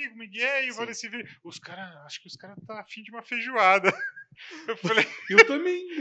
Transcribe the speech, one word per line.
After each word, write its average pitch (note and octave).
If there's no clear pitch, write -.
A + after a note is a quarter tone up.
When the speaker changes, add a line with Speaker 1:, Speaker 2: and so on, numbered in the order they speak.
Speaker 1:
migué, A#3
e B3
o -
Speaker 2:
Sim. G#3+
Speaker 1:
Valdeci A3+
veio, A3+
"Os -
cara, F3+
acho -
que -
os -
cara G3
tá A3
afim A3
de G#3+
uma A#3
feijoada." A3
<laughs> -
Eu A3+
falei, G#3+
Speaker 3:
Eu G4+
também. F4